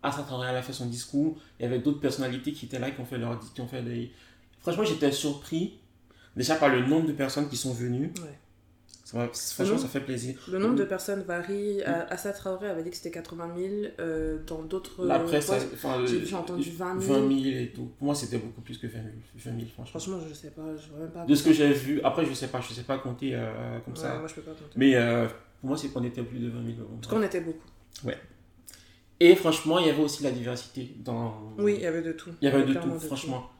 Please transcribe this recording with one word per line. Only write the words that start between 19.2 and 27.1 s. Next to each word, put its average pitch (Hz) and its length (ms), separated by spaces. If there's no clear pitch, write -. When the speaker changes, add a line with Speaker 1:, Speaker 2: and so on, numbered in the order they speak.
Speaker 1:
vingt 120 160
mille, 117 180
franchement. 123 300
Speaker 2:
Franchement, 185 180
je 156 60
sais 147 160
pas, 156 120
je - 140
vois 147 100
même 160 100
pas 113 160
Speaker 1:
De 139 80
ce 143 80
que 165 80
Speaker 2:
compter. 151 80
Speaker 1:
j'ai 143 60
vu, 139 280
après, 160 240
je 135 80
sais 127 140
pas, 127 120
je 120 120
sais 120 120
pas 135 140
compter, 131 360
euh, 117 500
comme 123 100
Speaker 2:
Ouais, - 60
Speaker 1:
ça. - 180
Speaker 2:
moi, - 100
je - 60
peux - 80
pas - 100
compter. - 120
Speaker 1:
Mais, 135 180
euh, 117 320
pour 135 80
moi, 143 80
c'est 156 120
qu'on 123 160
était 123 180
plus 117 160
de 117 100
vingt 117 120
mille, 117 180
mais 113 60
bon, 104 100
Speaker 2:
En 117 40
tout 113 100
Speaker 1:
bref. - 20